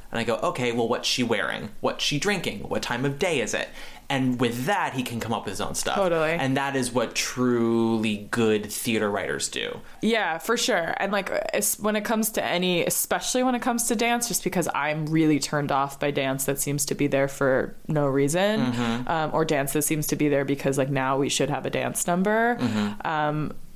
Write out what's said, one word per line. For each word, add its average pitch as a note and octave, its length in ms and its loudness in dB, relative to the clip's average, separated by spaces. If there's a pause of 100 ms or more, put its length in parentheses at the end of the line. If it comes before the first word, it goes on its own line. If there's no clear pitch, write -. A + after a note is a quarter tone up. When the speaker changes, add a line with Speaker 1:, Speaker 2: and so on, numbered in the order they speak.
(120)
Speaker 1:
And B2+ 80 -2
I A#2 40 0
go, A#2 140 2
"Okay, B2+ 340 0
well, A#2 160 0
what's A#2 200 -2
she B2+ 160 0
wearing? F#2+ 460 -2 (120)
What's - 220 -2
she D3 160 0
drinking? E3+ 400 -2 (100)
What G#2+ 140 -2
time B2 220 -2
of C#3 140 -2
day E3 220 2
is G#2 120 -2
it?" - 160 -2 (420)
And B2+ 300 2
with A#2+ 240 0
that, E3 280 0
he C3 100 -2
can A#2+ 160 -6
come A2+ 140 -2
up G2+ 120 -4
with G#2 60 -6
his G2+ 100 -6
own E2 140 -4
stuff. - 200 -2
Speaker 2:
Totally. E3 360 2
Speaker 1:
And C3+ 260 0
that C#3 180 -2
is A#2+ 160 0
what A#2 220 0
truly A2+ 1160 2
good A2 400 2
theater A2 360 0
writers D#2+ 420 -2
do. G#1 320 -6 (200)
Speaker 2:
Yeah, G3+ 380 2
for A#3 180 0
sure. F3+ 400 0
And, G3 140 0
like, G3 180 0 (240)
es-, - 260 0
when G#3 160 0
it G#3 100 -2
comes A3 260 0
to - 120 -2
any, F3 400 0
especially - 600 0
when B3+ 100 2
it A#3+ 80 -2
comes A#3+ 280 0
to A#3+ 60 2
dance, A#3+ 320 0
just - 160 -2
because F3 300 0
I'm D3+ 320 0
really D#3 320 4
turned C#3+ 340 -2
off C#3 280 0
by D3 100 2
dance C3+ 360 0
that C#3 140 0
seems C#3+ 260 -2
to - 100 -2
be D3 100 2
there C#3 220 2
for C3 480 2 (120)
no D3 200 2
reason, D3 640 2
Speaker 1:
Mm-hmm. A#2+ 360 -2
Speaker 2:
um, D#3+ 240 0
or D#3+ 140 2
dance C#3 280 0
that D3+ 100 2
seems D3+ 240 0
to D#3 80 0
be D3 120 2
there C#3 160 2
because, C#3 360 0
like, C3+ 100 0
now C3+ 300 0
we C3+ 100 2
should C#3+ 220 0
have C#3 160 -2
a - 20 -2
dance C3 380 -2
number. G#3+ 520 2
Speaker 1:
Mm-hmm. G#3 480 -2
Speaker 2:
Um, D3+ 460 0 (220)